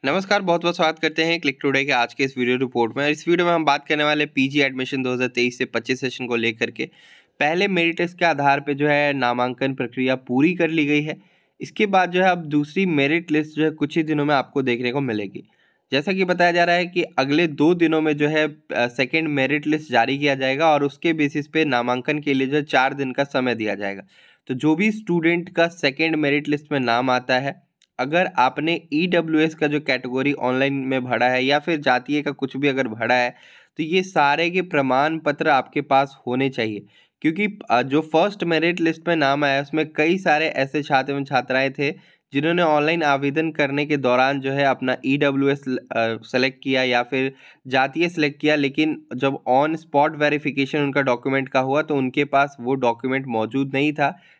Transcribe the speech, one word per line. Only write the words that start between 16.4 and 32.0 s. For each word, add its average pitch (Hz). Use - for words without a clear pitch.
जा 175
रहा 175
है 175
कि 180
अगले 143
दो 151
दिनों 160
में 156
जो 147
है, 156
अ, 151
सेकंड 127
मेरिट 143
लिस्ट 151
जारी 120
किया 143
जाएगा 135
और 147
उसके 151
बेसिस 147
पे 160
नामांकन 127
के 143
लिए 135
जो 139
है 151
चार 139
दिन 135
का 139
समय 127
दिया 107
जाएगा। 98
तो 131
जो 151
भी 208
स्टूडेंट 170
का 170
सेकंड 160
मेरिट 147
लिस्ट 147
में 139
नाम 123
आता 127
है, 139
अगर 170
आपने 147
ईडब्ल्यूएस 160
का 156
जो 147
कैटेगरी 131
ऑनलाइन 131
में 131
भरा 123
है 127
या 139
फिर 151
जातीय 139